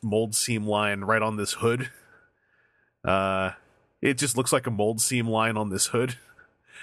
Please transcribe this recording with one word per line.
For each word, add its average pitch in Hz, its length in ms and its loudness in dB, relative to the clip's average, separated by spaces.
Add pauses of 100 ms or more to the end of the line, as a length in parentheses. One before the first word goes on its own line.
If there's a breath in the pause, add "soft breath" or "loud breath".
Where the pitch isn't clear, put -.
mold 110 320 0
seam 107 320 0
line 104 340 0
right 107 200 2
on 110 160 0
this 101 160 -2
hood." 123 360 0 (1160 soft breath)
Uh, 95 460 0 (500 soft breath)
it 135 160 2
just 139 200 -2
looks 127 140 0
like 131 160 2
a 120 40 -2
mold 107 300 0
seam 120 260 0
line 110 300 2
on 107 120 -2
this 98 180 0
hood. 123 300 -2 (640 loud breath)